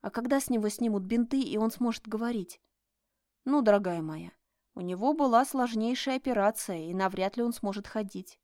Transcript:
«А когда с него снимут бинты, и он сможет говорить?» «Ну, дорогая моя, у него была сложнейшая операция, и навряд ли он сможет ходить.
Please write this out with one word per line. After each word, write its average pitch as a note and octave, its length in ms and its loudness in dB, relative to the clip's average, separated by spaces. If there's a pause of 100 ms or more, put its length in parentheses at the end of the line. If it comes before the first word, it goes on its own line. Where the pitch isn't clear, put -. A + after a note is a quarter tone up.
«А G3+ 80 -6
когда B3 300 2
с - 100 -6
него G#3+ 180 2
снимут G#3 360 0
бинты, A#3 360 0
и A#3+ 160 -2
он A3 140 2
сможет A#3 360 -4
говорить?» A3 540 -4 (840)
«Ну, C#4 160 4
дорогая G3 400 4
моя, D#3 280 -8 (440)
у - 80 -8
него F#3 320 0
была C4+ 320 4
сложнейшая B3 720 -2
операция, G3+ 760 0
и - 20 -6
навряд F#3+ 460 0
ли A#3+ 40 0
он A#3 120 0
сможет G3+ 320 -6
ходить. F#3+ 580 -8